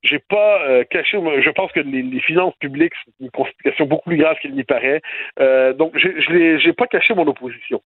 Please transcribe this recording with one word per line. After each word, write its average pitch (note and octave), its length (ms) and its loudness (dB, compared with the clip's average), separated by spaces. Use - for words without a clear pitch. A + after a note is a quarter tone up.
J'ai C#3+ 160 -2
pas, G#3 480 0
euh, B2+ 180 2
caché, F3+ 340 -4
moi, D#3 220 0
je D#3+ 100 2
pense F#3+ 220 -4
que D#3+ 80 -2
les, C3+ 220 -6
les B2+ 180 -6
finances F3+ 400 -2
publiques, C#3+ 320 -2
c'est - 200 -20
une B2 60 -14
question D3 220 0
beaucoup D3 260 -2
plus E3 60 0
grave D#3 240 2
qu'il C#3 140 -10
n'y C3+ 100 -4
paraît. C3+ 360 0
Euh, C3 320 4
donc, D#3 260 0
j'ai, E3 220 0
je D3 120 0
l'ai, E3 280 4
j'ai E3 120 4
pas A#3+ 140 0
caché G#3+ 280 0
mon E3+ 120 2
opposition. B2+ 640 -6